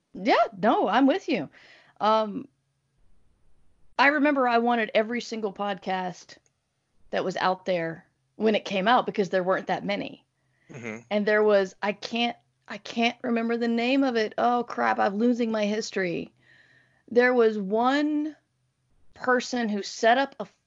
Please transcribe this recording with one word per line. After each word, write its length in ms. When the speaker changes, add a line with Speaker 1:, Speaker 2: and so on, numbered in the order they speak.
Speaker 1:
Yeah, 220
no, 260
I'm 200
with 200
you. 220
Um, 480
I 100
remember 400
I 120
wanted 340
every 280
single 320
podcast 840
that 140
was 120
out 280
there 400
when 200
it 100
came 220
out 180
because 240
there 140
weren't 240
that 180
many. 380
Speaker 2:
Mm-hmm. 280
Speaker 1:
And 160
there 180
was, 380
I 100
can't, 460
I 100
can't 460
remember 340
the 100
name 360
of 120
it. 220
Oh, 300
crap, 320
I'm 180
losing 340
my 140
history. 640
There 220
was 240
one 800
person 520
who 160
set 340
up 220
a 80